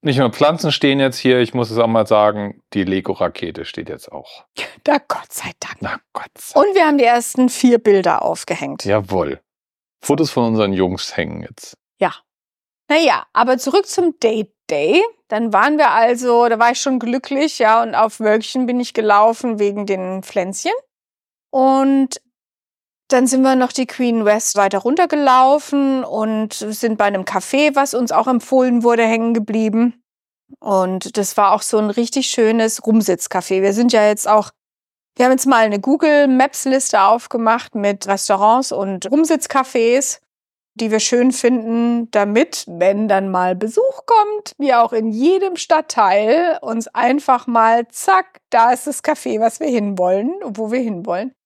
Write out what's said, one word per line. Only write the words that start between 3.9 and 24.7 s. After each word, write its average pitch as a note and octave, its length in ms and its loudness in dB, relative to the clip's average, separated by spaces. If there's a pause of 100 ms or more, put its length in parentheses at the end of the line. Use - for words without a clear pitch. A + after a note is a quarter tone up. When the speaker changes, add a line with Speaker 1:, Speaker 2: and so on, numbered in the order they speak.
Speaker 1:
auch. - 340 -20 (120)
Speaker 2:
<laughs> - 300 -10
Na D4+ 200 2
Gott - 260 -10
sei - 280 -12
Dank. - 200 -14
Speaker 1:
Na - 200 -10 (120)
Gott - 240 -14
sei - 240 -4
Speaker 2:
Und G4 140 2
wir F4 120 4
haben D4 120 2
die B3+ 60 2
ersten A#3+ 440 0
vier B3 300 2
Bilder G3 440 2
aufgehängt. D3+ 600 -6
Speaker 1:
Jawohl. F#2+ 560 -2 (640)
Fotos D3 280 0
von B2 120 0
unseren A2 280 0
Jungs F#2 440 -4
hängen D#2+ 260 -8
jetzt. - 360 -20 (220)
Speaker 2:
Ja. F#3 120 0 (760)
Na D4 100 2
ja, D#4+ 340 0
aber B3 260 0
zurück F4+ 280 0
zum F4 320 -2
Date A3 340 -2 (160)
Day. D#3 320 2 (280)
Dann A3+ 240 -4
waren A#3+ 260 2
wir C4+ 140 4
also, A#3+ 560 2
da A3+ 100 0
war A#3+ 140 4
ich A#3 80 -6
schon C4 180 -2
glücklich, C4+ 640 -4
ja, A3 220 4
und A3+ 120 -6
auf A3 240 0
Wölkchen A3+ 480 -2
bin B3 140 -2
ich A#3+ 140 -8
gelaufen A3 680 2
wegen G3+ 260 -2
den F#3+ 380 -6
Pflänzchen. G3 480 -4 (800)
Und C4+ 680 2 (880)
dann B3+ 180 4
sind C4 160 2
wir C4 140 4
noch B3+ 160 0
die C4 140 -4
Queen A#3 380 -2
West G#3+ 320 2
weiter D4 220 2